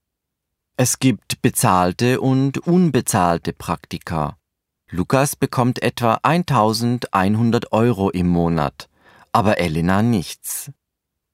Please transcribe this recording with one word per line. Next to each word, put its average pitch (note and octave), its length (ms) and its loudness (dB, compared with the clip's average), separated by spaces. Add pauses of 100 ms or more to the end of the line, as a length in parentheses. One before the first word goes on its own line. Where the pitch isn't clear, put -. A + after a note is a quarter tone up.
(760)
Es - 240 0
gibt - 420 -2
bezahlte G#2 800 2
und C3+ 380 0
unbezahlte B2 960 0
Praktika. D#2+ 840 -8 (520)
Lukas C3 480 0
bekommt B2+ 440 -2
etwa A2+ 400 -2
eintausendeinhundert A#2 1500 0
Euro G#2 380 2
im F2 180 -2
Monat, E2+ 600 -2 (420)
aber G#2+ 260 2
Elena F2 460 0
nichts. - 680 -4 (640)